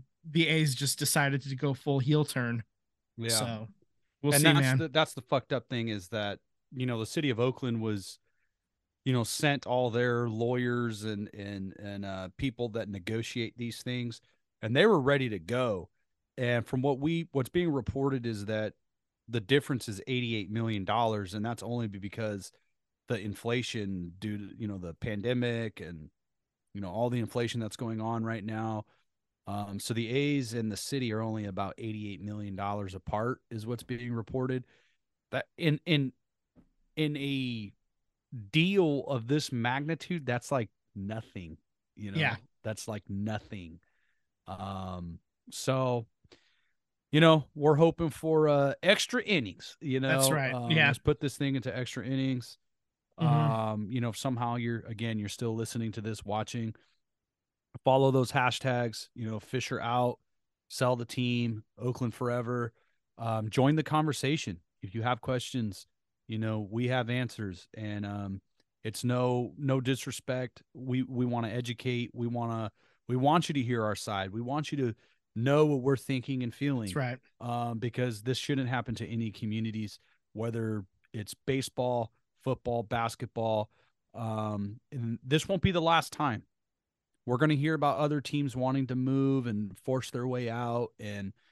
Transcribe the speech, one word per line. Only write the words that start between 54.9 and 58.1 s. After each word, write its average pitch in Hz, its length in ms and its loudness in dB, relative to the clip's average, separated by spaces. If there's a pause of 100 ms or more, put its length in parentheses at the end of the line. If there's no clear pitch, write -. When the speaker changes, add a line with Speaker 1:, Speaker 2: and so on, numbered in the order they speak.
Speaker 2:
you're 104 100 -4
still 113 260 -4
listening 113 380 -4
to 113 80 -8
this, 107 240 -6
watching, 110 500 -4 (1080)
follow 135 260 8